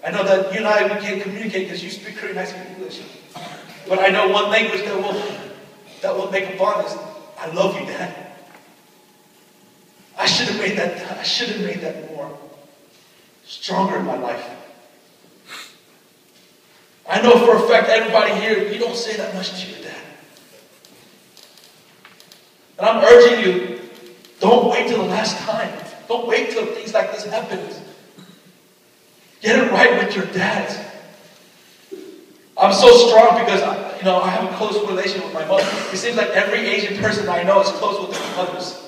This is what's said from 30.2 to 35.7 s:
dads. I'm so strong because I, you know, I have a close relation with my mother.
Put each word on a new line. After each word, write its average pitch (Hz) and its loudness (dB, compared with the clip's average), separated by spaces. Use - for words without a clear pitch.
dads. - -4
I'm 196 6
so 240 10
strong 226 8
because 196 0
I, - -4
you 190 -10
know, 180 4
I 185 -2
have 185 -2
a - -8
close 214 -2
relation 190 -4
with - -10
my 160 -6
mother. 190 2